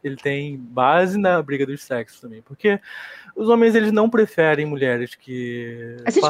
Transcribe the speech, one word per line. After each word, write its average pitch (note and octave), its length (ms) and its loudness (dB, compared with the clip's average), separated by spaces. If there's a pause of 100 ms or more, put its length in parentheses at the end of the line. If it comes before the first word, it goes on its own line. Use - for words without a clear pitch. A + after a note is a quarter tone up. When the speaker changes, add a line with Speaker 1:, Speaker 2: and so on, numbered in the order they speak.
Speaker 1:
ele C#3 100 -6
tem C#3+ 420 -6
base C3+ 600 0
na F3+ 240 2
briga C#3 240 -2
dos C#3 160 -10
sexos - 380 -8
também, A2+ 220 -20
porque G3+ 360 0 (560)
os A3 140 -2
homens, A3+ 260 6
eles A3 160 4
não G#3+ 180 4
preferem D#3+ 560 2
mulheres C3 520 -2
que A#2+ 880 -10
Speaker 2:
A A#3+ 60 0
gente F#4 200 2